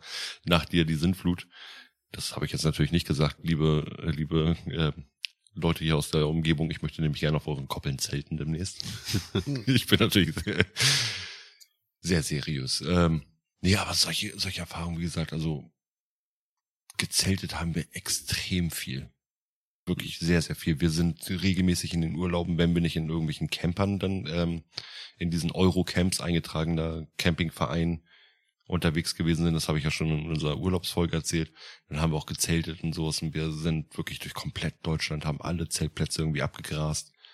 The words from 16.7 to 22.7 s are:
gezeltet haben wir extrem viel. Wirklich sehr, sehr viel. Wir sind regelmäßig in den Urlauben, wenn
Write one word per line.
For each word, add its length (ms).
gezeltet 640
haben 160
wir 180
extrem 800
viel. 380
Wirklich 340
sehr, 220
sehr 140
viel. 260
Wir 80
sind 400
regelmäßig 640
in 80
den 140
Urlauben, 420
wenn 180